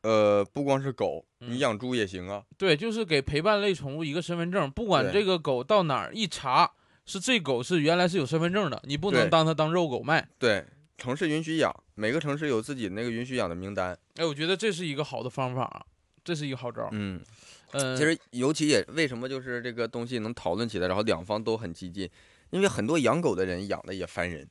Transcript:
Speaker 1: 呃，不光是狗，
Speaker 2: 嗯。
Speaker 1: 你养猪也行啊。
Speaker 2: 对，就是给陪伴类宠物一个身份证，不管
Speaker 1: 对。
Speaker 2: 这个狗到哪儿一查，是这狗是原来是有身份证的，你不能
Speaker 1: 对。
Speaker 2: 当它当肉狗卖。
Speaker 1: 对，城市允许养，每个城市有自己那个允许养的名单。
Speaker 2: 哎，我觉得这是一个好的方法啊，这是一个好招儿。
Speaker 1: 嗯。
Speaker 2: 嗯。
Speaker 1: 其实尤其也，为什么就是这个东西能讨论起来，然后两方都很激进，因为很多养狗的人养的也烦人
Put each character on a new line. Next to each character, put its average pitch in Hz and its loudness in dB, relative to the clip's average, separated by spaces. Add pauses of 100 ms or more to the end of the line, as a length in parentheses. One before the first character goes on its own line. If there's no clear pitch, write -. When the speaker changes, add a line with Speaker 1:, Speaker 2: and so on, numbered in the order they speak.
Speaker 1:
呃， 104 6
不 143 -4
光 135 2
是 139 -4
狗， 85 -4 (140)
Speaker 2:
嗯。 120 -10
Speaker 1:
你 123 -4
养 120 2
猪 127 -4
也 107 2
行 92 -8
啊。 101 -8 (140)
Speaker 2:
对， 175 4
就 220 -4
是 226 -4
给 156 2
陪 147 -2
伴 208 4
类 202 2
宠 139 -6
物 160 -6
一 143 -4
个 - -2
身 170 -6
份 170 -2
证， 170 0
不 220 -6
管 175 4
Speaker 1:
对。 185 0
Speaker 2:
这 208 4
个 185 2
狗 135 0
到 202 4
哪 135 0
儿 69 -8
一 214 -2
查， 143 2 (340)
是 196 -8
这 233 2
狗 131 0
是 175 2
原 160 4
来 180 4
是 180 0
有 143 2
身 160 0
份 170 0
证 196 2
的， 123 -6
你 139 -4
不 175 0
能 123 6
Speaker 1:
对。 98 2
Speaker 2:
当 160 6
它 160 4
当 156 2
肉 175 2
狗 120 -2
卖。 147 0
Speaker 1:
对， 101 4 (340)
城 127 -4
市 180 -2
允 156 0
许 160 -4
养， 117 2 (220)
每 107 -2
个 156 0
城 147 -4
市 156 -4
有 113 2
自 143 -8
己 110 -4
那 104 -4
个 120 -4
允 117 -4
许 131 -8
养 101 0
的 85 -4
名 95 -8
单。 92 -2 (200)
Speaker 2:
哎， 165 -2
我 160 0
觉 147 -4
得 190 2
这 214 -2
是 175 -6
一 147 -4
个 147 -4
好 117 -6
的 123 -4
方 127 -4
法 131 -2
啊， - -8 (400)
这 170 -4
是 147 -6
一 139 -4
个 127 -6
好 120 -8
招 113 -6
儿。 104 -4
Speaker 1:
嗯。 101 -6 (500)
Speaker 2:
嗯。 131 -2
Speaker 1:
其 143 2
实 160 4 (140)
尤 123 0
其 151 0
也， 117 6
为 151 0
什 123 -6
么 127 -6
就 135 -6
是 123 -6
这 120 -6
个 117 -2
东 120 -6
西 120 -4
能 110 -4
讨 87 -2
论 113 -2
起 107 -4
来， 90 2
然 92 0
后 110 0
两 90 0
方 107 -4
都 110 -2
很 104 -8
激 90 -12
进， 90 -6 (400)
因 90 0
为 196 4
很 107 0
多 156 2
养 131 4
狗 139 2
的 92 0
人 92 -4
养 95 -4
的 95 -10
也 90 -6
烦 87 -4
人 73 -10